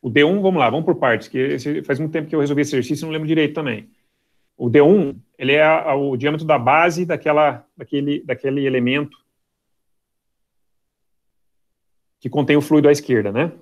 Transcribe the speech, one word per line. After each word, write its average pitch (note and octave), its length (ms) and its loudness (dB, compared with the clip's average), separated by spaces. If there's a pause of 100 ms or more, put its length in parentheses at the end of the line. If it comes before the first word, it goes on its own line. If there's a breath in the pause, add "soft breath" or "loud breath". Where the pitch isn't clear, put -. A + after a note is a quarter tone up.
O C3 80 -8
D C3+ 160 4
um, F#3+ 160 2
vamos F#3+ 200 0
lá, A#2+ 100 4
vamos D#3+ 140 -4
por F3 120 0
partes, A2+ 320 -2
que C3+ 100 -8
esse, D3 440 -4
faz C#3 160 -4
muito D#3 140 -6
tempo D#3+ 160 -6
que - 60 -8
eu D#3 60 0
resolvi C#3+ 220 0
esse C#3+ 120 -4
exercício D3 300 -4
e - 20 -10
não D#3+ 60 -8
lembro D#3 160 -6
direito D#3 260 0
também. B2+ 360 -8 (680)
O A#2+ 140 -4
D D3 100 6
um, D#3 380 4 (180)
ele C3 160 -2
é D3+ 100 4
a, D#3 280 2
a, C#3 60 0
o C#3 200 -2
diâmetro D3+ 300 -4
da D3+ 120 2
base D#3+ 460 2
daquela, D3+ 640 0 (100)
daquele, C#3+ 460 -4
daquele C3+ 440 -4
elemento C3 520 -2 (3000)
que C3 100 -8
contém D3 260 0
o C#3+ 60 2
fluido D3 260 6
à D3 40 8
esquerda, A2 400 0
né? D3+ 300 -2